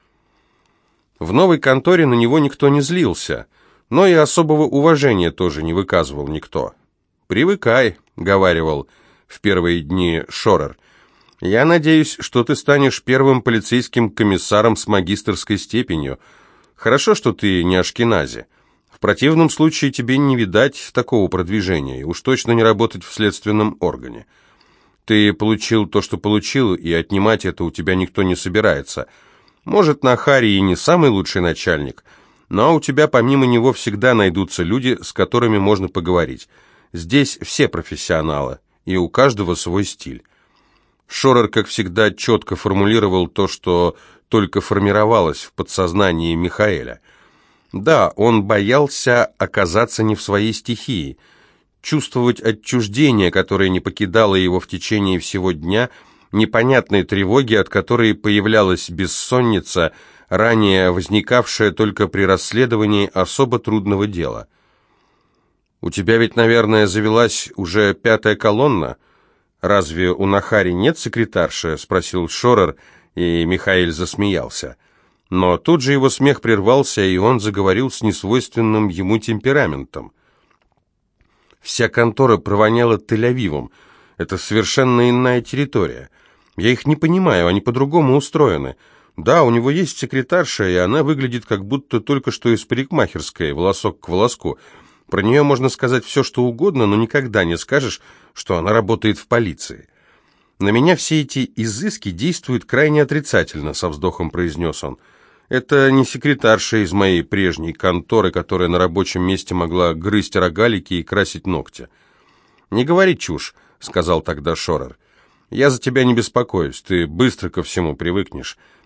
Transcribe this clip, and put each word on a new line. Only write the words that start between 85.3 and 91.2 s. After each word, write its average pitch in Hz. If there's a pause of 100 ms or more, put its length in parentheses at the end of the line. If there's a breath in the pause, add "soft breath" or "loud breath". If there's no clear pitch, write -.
территория. 98 (460 soft breath)
Я 101
их -
не 147
понимаю, 156
они 98
по-другому 135
устроены. 95 (400 soft breath)
Да, 147
у 120
него 117
есть 165
секретарша, 131
и 90
она 104
выглядит 135